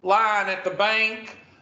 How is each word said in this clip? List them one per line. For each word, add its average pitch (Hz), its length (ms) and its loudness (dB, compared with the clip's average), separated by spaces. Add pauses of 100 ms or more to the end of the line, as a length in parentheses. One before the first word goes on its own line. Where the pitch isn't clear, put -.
line 202 460 2
at 185 140 -6
the 185 60 -4
bank 220 680 -2 (260)